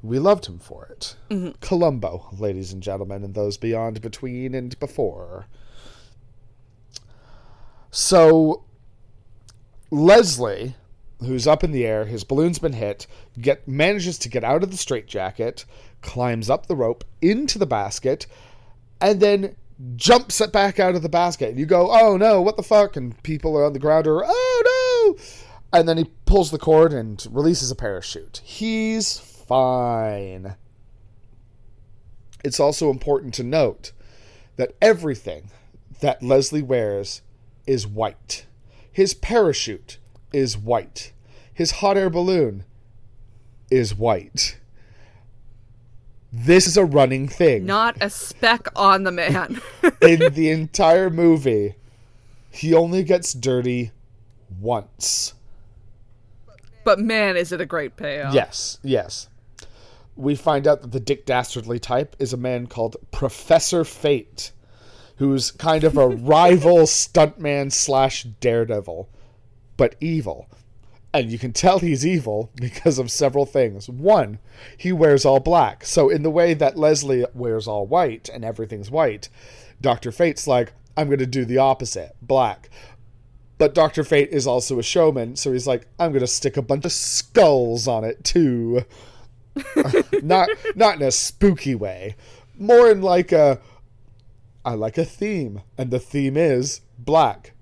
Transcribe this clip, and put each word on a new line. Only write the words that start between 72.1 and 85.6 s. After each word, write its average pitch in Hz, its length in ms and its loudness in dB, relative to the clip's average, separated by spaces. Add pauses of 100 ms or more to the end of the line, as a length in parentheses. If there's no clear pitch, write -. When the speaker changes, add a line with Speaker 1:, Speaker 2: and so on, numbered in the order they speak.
Speaker 1:
because 123 420 -2
of 123 140 -6
several 139 340 0
things. 113 440 -4
One, 131 500 0 (380)
he 180 160 -4
wears 151 320 4
all 135 160 4
black. 139 440 0
So 143 240 2
in 147 140 0
the 156 80 0
way 170 220 2
that 147 240 0
Leslie 143 560 0
wears 113 340 -6
all 104 180 -6
white 131 480 -2
and 117 120 -12
everything's 107 440 -10
white, 123 380 -2 (540)
Doctor 123 320 -2
Fate's 170 340 -2
like, 123 240 0 (240)
"I'm 151 140 -2
gonna 135 160 0
do 123 180 -4
the 123 140 -2
opposite, 131 640 -2
black." 120 480 -2 (880)
But 151 160 4
Doctor 156 320 0
Fate 147 260 2
is 143 160 -2
also 123 320 -2
a 113 40 -4
showman, 135 520 0
so 139 160 -6
he's 127 160 -4